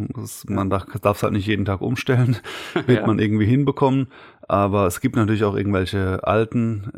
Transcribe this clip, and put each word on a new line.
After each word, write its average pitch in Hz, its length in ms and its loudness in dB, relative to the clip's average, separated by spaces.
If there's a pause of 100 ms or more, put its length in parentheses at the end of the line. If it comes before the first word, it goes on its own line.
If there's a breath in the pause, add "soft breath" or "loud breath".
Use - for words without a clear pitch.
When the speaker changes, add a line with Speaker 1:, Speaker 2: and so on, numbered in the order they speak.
(140)
Speaker 1:
Das, 107 320 -12
Speaker 2:
Ja. 98 80 -4
Speaker 1:
man 98 140 0
darf, 95 160 -2 (160)
darf's 104 220 0
halt 107 100 0
nicht 101 140 -2
jeden 104 180 0
Tag 98 160 -2
umstellen. 123 560 0 (380 loud breath)
<laughs> - 0 - (120)
Wird 120 140 4
Speaker 2:
Ja. 107 60 -2
Speaker 1:
man 107 120 2
irgendwie 107 280 2
hinbekommen. 135 600 2 (340 loud breath)
Aber 101 440 2
es 87 140 -2
gibt 123 160 -2
natürlich 107 280 2
auch 101 120 0
irgendwelche 98 720 -2
alten 113 720 0